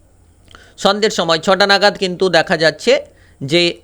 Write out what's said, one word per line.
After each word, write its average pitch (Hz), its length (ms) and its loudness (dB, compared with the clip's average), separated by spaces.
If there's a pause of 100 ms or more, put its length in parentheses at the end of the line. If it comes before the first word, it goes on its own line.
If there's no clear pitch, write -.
(760)
সন্ধ্যের 104 340 0
সময় 165 280 -2
ছটা 190 280 2
নাগাদ 196 320 2
কিন্তু 185 300 -2
দেখা 170 280 0
যাচ্ছে 160 500 0 (360)
যে 170 420 0